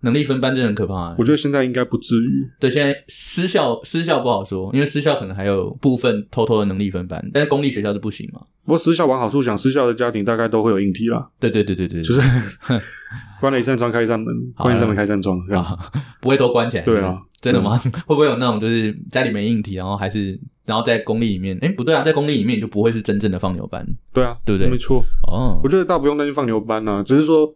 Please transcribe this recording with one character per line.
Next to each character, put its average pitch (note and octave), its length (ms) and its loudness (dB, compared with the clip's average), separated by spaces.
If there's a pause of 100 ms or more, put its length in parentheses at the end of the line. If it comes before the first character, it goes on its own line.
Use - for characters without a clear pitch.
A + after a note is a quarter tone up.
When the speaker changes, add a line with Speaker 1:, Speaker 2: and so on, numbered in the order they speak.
Speaker 1:
能 A#2+ 120 0
力 D3 80 2
分 C3+ 180 -2
班 C3 140 -2
真 C3 80 0
的 A#2+ 60 2
很 G#2 80 0
可 G#2 100 -2
怕 F2+ 220 -6
欸。 E2+ 100 -10
Speaker 2:
我 A#2 60 2
觉 B2+ 80 4
得 D3+ 40 4
现 C#3+ 140 -2
在 C#3 140 0
应 B2+ 80 -4
该 B2 120 -2
不 B2 140 -4
至 - 240 -2
于。 C3+ 260 0 (120)
Speaker 1:
对， C3 100 2
现 C#3+ 160 0
在 C#3 80 0 (140)
私 - 400 -6
校， C#3+ 340 0
私 E3 220 -4
校 D#3+ 160 0
不 B2 100 0
好 G2 140 0
说， F#2+ 280 -6
因 B2+ 60 2
为 C#3+ 80 2
私 C#3+ 140 -4
校 C#3+ 160 2
可 G#2 100 -8
能 F#2+ 80 -10
还 G2 120 -4
有 G2 240 0 (100)
部 C3 160 2
分 G#2+ 340 0
偷 A2+ 160 0
偷 A2 140 2
的 G#2 60 0
能 F#2+ 120 -2
力 G2+ 100 0
分 F#2 200 -6
班， E2+ 260 -8
但 C#3+ 80 2
是 D3+ 80 -2
公 C#3+ 100 2
立 C#3+ 80 0
学 G#2+ 140 -4
校 G2+ 100 -2
是 G#2 60 -4
不 G#2+ 100 -6
行 - 240 -10
嘛。 - 80 -18 (240)
Speaker 2:
不 - 40 -12
过 D#3 100 4
私 D#3+ 160 2
校 E3 120 2
往 C3 120 2
好 A#2+ 100 0
处 C#3 140 0
想， A2+ 160 0
私 C3 140 2
校 C3+ 160 2
的 A#2+ 40 2
家 A#2+ 160 -2
庭 A2 160 -2
大 A2+ 120 0
概 A2+ 100 0
都 A2 160 2
会 A2+ 80 4
有 G2+ 80 2
硬 G2+ 140 0
体 A2 160 -2
啦。 A#2 200 -4 (120)
Speaker 1:
对， A#2 100 2
对， G#2+ 140 2
对， F#2+ 100 -2
对， F2+ 140 -4
对。 E2+ 120 -6
Speaker 2:
就 E2 140 0
是 C3+ 60 4 (580)
<laughs> - 640 -14
关 C3+ 120 0
了 C3 60 2
一 A#2+ 40 0
扇 C3 140 0
窗 A#2+ 140 0
开 A#2 100 0
一 A#2 60 2
扇 A2+ 140 0
门， A2+ 120 -6 (220)
Speaker 1:
好， - 80 -8
Speaker 2:
关 B2 140 4
一 - 20 2
扇 A#2 80 4
门 G#2+ 100 2
开 G#2 60 0
一 G#2 40 0
扇 G2+ 140 0
窗， F#2 160 -2 (120)
这 G2 40 -4
样。 F#2 120 0
Speaker 1:
啊， F2+ 120 -6 (440)
不 - 80 -2
会 C3+ 80 4
都 B2 160 2
关 A#2 180 0
起 G#2+ 80 -4
来。 F2 60 -6
Speaker 2:
对 A2 160 4
啊。 F#2+ 180 -2 (220)
Speaker 1:
真 - 120 0
的 - 80 4
吗？ G#2 240 2
Speaker 2:
嗯。 B2+ 140 0
Speaker 1:
<laughs> - 80 -12
会 D#3 80 2
不 - 20 0
会 D3 100 6
有 B2 100 0
那 B2 100 -2
种 A2 140 0
就 A2 80 0
是 A2 240 0 (180)
家 B2+ 140 0
里 A#2 80 -2
没 G#2 160 -2
硬 A2+ 120 0
体， G2+ 140 -8
然 F#2 100 -6
后 G2 120 -4
还 G2+ 120 -4
是， G2 300 -4 (260)
然 A2 140 -2
后 A2+ 60 -2
在 A#2 160 0
公 A2+ 200 -2
立 A#2 100 0
里 F#2+ 100 -4
面， F#2+ 200 -6
诶， D#3 100 0
不 F#3+ 120 -4
对 B2+ 100 2
啊， D3+ 120 0
在 D#3 80 2
公 D3 160 0
立 D3 80 0
里 G#2 80 0
面 A#2+ 120 0
你 G#2+ 40 -2
就 G#2+ 80 -6
不 G#2 160 0
会 A#2 80 2
是 A2+ 100 -4
真 G#2+ 160 0
正 G#2 140 0
的 F2+ 40 -2
放 F#2+ 180 -2
牛 - 120 -8
班。 - 180 -10 (300)
Speaker 2:
对 B2+ 80 4
啊， A#2 220 0
Speaker 1:
对 G#2+ 100 2
不 F#2+ 80 4
对？ A#2+ 80 6
Speaker 2:
没 B2+ 80 2
错。 B2 260 4 (240)
Speaker 1:
哦。 A2 360 4
Speaker 2:
我 C3+ 40 4
觉 E3 80 4
得 F#3 80 4
倒 F3 140 2
不 C#3 80 0
用 D3 100 2
担 D3 80 0
心 C#3+ 80 -2
放 C3+ 140 0
牛 A2 140 2
班 A2 260 -2
啊， G2+ 160 0
只 B2+ 140 2
是 D3+ 80 6
说 D3+ 320 4